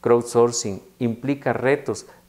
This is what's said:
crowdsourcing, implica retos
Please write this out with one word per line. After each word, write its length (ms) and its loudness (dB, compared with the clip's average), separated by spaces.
crowdsourcing, 840 2
implica 540 -4
retos 540 -2